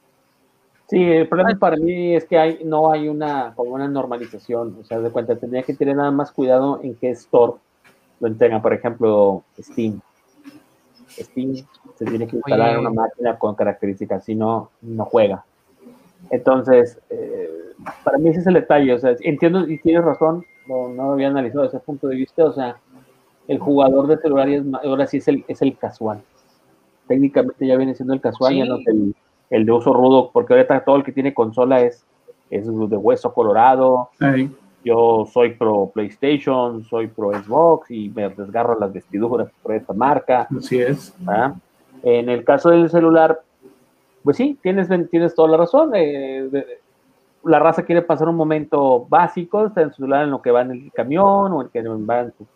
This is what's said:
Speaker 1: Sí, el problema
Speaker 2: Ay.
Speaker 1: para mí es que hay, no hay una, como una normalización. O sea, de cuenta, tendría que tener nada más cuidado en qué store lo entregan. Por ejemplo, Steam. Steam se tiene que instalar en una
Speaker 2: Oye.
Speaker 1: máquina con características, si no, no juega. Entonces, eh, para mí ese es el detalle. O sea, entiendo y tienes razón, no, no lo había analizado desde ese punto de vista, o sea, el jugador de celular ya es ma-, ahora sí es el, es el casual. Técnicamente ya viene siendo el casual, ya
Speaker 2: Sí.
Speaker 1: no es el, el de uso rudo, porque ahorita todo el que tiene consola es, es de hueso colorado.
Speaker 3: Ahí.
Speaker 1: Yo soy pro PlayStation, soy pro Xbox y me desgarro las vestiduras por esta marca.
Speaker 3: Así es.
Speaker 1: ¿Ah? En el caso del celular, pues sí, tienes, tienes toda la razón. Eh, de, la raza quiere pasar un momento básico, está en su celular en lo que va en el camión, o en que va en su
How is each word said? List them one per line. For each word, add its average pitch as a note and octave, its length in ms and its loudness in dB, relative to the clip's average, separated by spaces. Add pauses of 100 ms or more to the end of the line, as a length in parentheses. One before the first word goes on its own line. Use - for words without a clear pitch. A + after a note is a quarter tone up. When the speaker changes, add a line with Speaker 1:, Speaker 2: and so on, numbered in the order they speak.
(880)
Speaker 1:
Sí, F#3 140 2
el E3 240 4
problema F3+ 240 2
Speaker 2:
Ay. G#3 60 -2
Speaker 1:
para F3 200 2
mí F3 380 -2
es D#3+ 100 0
que E3+ 140 0
hay, D#3+ 260 0
no D#3 280 2
hay D3+ 160 -2
una, D3 480 -6
como B2 160 -6
una C#3 160 -6
normalización. A#2+ 920 -8
O - 40 -20
sea, A#2 160 -6
de A#2 100 -4
cuenta, A#2 240 -4
tendría B2 300 -6
que C#3+ 100 -6
tener C#3 220 -2
nada C#3+ 160 -2
más C#3+ 180 -4
cuidado C3+ 500 0
en B2+ 140 -12
qué B2+ 160 -4
store A#2+ 440 0 (640)
lo A#2+ 80 -2
entregan. A2+ 340 0
Por A2+ 100 2
ejemplo, G#2+ 720 0 (180)
Steam. A2 400 -6 (1200)
Steam C3 340 -8 (440)
se A2+ 80 -8
tiene A2+ 240 -4
que A#2+ 80 -8
instalar A#2 380 0
en A#2 40 -2
una A#2 120 -4
Speaker 2:
Oye. A2+ 60 -4
Speaker 1:
máquina A2+ 440 -4
con G#2+ 160 -2
características, G2+ 680 -4
si A2 120 -6
no, A2 340 -4 (120)
no A2+ 240 -8
juega. G2+ 380 0 (840)
Entonces, B2+ 680 2 (100)
eh, F2 600 -12 (320)
para C#3 140 0
mí D#3+ 100 2
ese E3 100 2
es F3 80 -4
el F#3 80 4
detalle. C#3+ 400 2
O A#2+ 60 0
sea, B2 180 2
entiendo E3+ 500 0
y D#3 120 -6
tienes E3+ 240 2
razón, D#3+ 400 0 (240)
no, B2+ 200 -6
no B2 180 -8
lo C#3 60 -2
había C#3 160 -2
analizado C#3 360 -2
desde - 140 -4
ese - 80 -14
punto C#3+ 220 -8
de C3 80 -4
vista, C3 280 -2
o C#3+ 80 2
sea, B2 240 -8 (720)
el C#3 100 -2
jugador C#3 500 2
de D#3 100 2
celular C#3+ 300 0
ya C#3+ 80 0
es C#3+ 80 -4
ma-, C3+ 200 -6
ahora C3+ 220 -2
sí C#3 120 -6
es C3+ 100 -2
el, C#3+ 200 0
es D3 140 -6
el C3+ 160 0
casual. G#2+ 420 -8 (840)
Técnicamente C3+ 600 0
ya C3 100 4
viene C3 180 -2
siendo C3 200 -4
el C3 60 -4
casual, B2+ 340 0
ya C3+ 100 0
Speaker 2:
Sí. B2+ 40 -4
Speaker 1:
no B2 100 -4
es - 100 -8
el, G#2+ 260 0 (360)
el A2 160 2
de A2+ 60 2
uso A#2+ 200 2
rudo, B2+ 400 4
porque A#2+ 220 2
ahorita C3 300 4
todo C#3 120 4
el C#3 80 0
que B2+ 80 -10
tiene C3+ 220 -4
consola B2 480 2
es, A#2+ 220 -2 (460)
es G#2 160 -6
de A2 300 -4
hueso A#2+ 360 0
colorado. B2+ 800 2 (100)
Speaker 3:
Ahí. C#3 300 0 (340)
Speaker 1:
Yo A#2 480 2
soy A#2+ 220 0
pro G#2 380 0
PlayStation, B2 920 -2
soy A2+ 240 -6
pro G#2+ 240 -4
Xbox C#3+ 580 0
y G#2+ 200 -10
me G#2+ 180 -6
desgarro G#2+ 500 -4
las G2+ 140 -4
vestiduras G#2+ 560 -4 (140)
por G#2+ 120 -6
esta G#2+ 180 -8
marca. B2+ 540 0 (100)
Speaker 3:
Así B2 240 -4
es. C3+ 320 -4 (140)
Speaker 1:
¿Ah? A2+ 280 -2 (500)
En A#2+ 240 2
el A#2+ 160 -4
caso C#3+ 260 4
del E3+ 180 6
celular, E3 520 4 (800)
pues C#3+ 140 2
sí, C#4 260 -2
tienes, F#3+ 260 0 (220)
tienes E3+ 240 0
toda D#3+ 140 4
la D#3+ 80 4
razón. C4+ 380 2
Eh, C3+ 560 -2
de, C3+ 160 -4 (800)
la D#3 140 4
raza E3 260 2
quiere E3+ 180 2
pasar D#3+ 260 0
un E3+ 80 -2
momento C#3+ 720 0
básico, F3 580 0
está G#3 160 -2
en D3+ 80 0
su - 60 -20
celular C3+ 280 -2
en D3 60 -2
lo C3 120 -6
que B2 100 -2
va B2 100 4
en B2+ 100 -6
el B2+ 200 -16
camión, G3 600 0
o D3 100 -4
en A#2+ 60 -12
que A#2 140 -6
va A2+ 380 -4
en A#2+ 160 -8
su G#2 200 -20